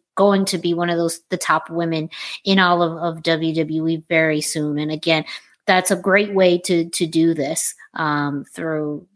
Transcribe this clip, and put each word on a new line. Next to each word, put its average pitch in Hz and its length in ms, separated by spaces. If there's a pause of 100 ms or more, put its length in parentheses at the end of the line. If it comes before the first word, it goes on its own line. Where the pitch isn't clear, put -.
(140)
going 196 320
to 190 120
be 170 160
one 175 160
of 170 80
those, 165 220 (100)
the 180 80
top 160 320
women 165 380 (360)
in 196 140
all 175 240
of, 165 160
of 160 240
W 160 320
W 160 340
E 160 220
very 160 320
soon. 151 360
And 151 120
again, 156 340 (420)
that's 185 240
a 196 60
great 202 380
way 180 240
to, 170 320
to 175 160
do 165 260
this, 151 420 (200)
um, 147 580
through 156 640